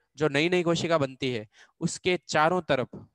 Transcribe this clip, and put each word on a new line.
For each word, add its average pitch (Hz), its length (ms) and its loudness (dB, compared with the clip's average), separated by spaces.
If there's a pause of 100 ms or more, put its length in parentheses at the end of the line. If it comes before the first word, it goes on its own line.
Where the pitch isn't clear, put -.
(160)
जो 151 120 0
नई 147 200 2
नई 180 140 2
कोशिका 165 360 0
बनती 131 340 -4
है, 107 160 -8 (320)
उसके 175 380 -2 (100)
चारों 165 340 2
तरफ - 520 -4